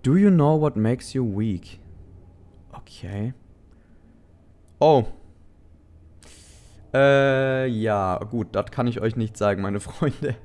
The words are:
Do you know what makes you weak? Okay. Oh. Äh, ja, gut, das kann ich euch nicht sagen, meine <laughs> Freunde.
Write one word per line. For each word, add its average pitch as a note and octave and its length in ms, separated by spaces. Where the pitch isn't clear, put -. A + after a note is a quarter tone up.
Do C3 120
you G3+ 160
know D#3 280
what D3+ 160
makes A2+ 380
you C3 100
weak? G#2 560
Okay. G#2+ 640
Oh. C#3+ 260
Äh, C3+ 760
ja, G#2+ 500
gut, G#2+ 360
das G2 180
kann A#2+ 160
ich A#2 120
euch A2 160
nicht A2 220
sagen, G2+ 240
meine G2+ 180
<laughs> - 0
Freunde. C#3+ 540